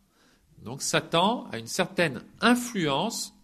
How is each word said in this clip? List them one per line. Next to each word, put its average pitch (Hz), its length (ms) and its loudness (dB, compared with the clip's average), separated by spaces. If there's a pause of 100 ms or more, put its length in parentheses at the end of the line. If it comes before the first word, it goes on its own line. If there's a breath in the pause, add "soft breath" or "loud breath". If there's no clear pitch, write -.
(640 soft breath)
Donc 117 200 -10
Satan 170 720 2
a 120 60 -6
une 113 80 -12
certaine 165 580 -2 (160)
influence 202 1040 0